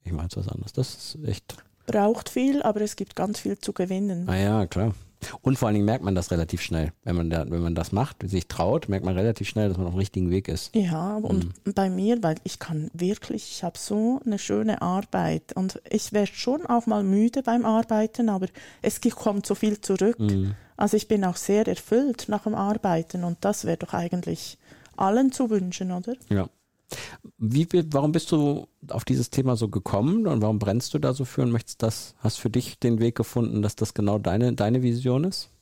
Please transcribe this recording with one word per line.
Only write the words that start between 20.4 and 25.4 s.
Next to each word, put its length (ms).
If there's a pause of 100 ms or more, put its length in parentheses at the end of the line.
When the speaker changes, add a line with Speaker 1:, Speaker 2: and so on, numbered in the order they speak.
Speaker 2:
Also 220
ich 100
bin 160
auch 140
sehr 300
erfüllt 600
nach 160
dem 100
Arbeiten 680
und 180
das 220
wär 140
doch 160
eigentlich 640 (400)
allen 340
zu 180